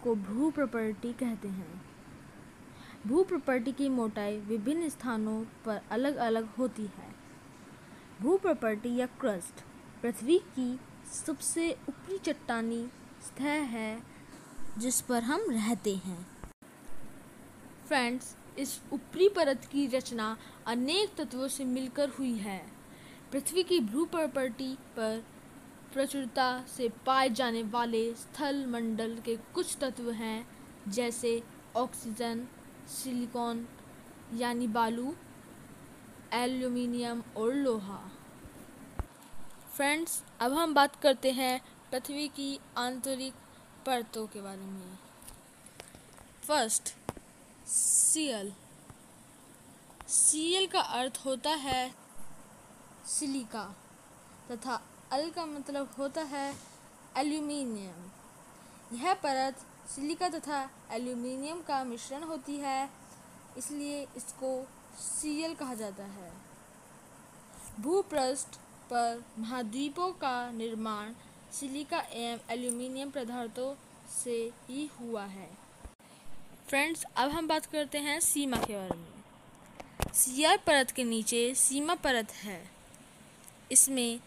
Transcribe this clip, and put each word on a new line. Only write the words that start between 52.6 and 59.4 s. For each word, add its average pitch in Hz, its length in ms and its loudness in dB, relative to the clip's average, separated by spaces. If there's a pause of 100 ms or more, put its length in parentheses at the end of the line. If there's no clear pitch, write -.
सिलिका 233 680 -2 (760)
तथा 240 300 -4 (300)
अल 302 180 2
का 330 160 -4
मतलब 277 520 -4
होता 277 240 -2
है 277 340 -4 (640)
एल्यूमिनियम। 269 920 -2 (840)
यह 339 160 4
परत 269 420 0 (340)